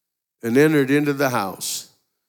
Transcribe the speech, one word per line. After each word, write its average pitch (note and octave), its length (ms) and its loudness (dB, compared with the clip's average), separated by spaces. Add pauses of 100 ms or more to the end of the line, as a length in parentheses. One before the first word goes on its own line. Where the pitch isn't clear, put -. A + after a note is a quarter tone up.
(440)
and A#2 140 0
entered D3 320 4
into D3 240 0
the C3+ 160 -2
house, - 600 -6 (400)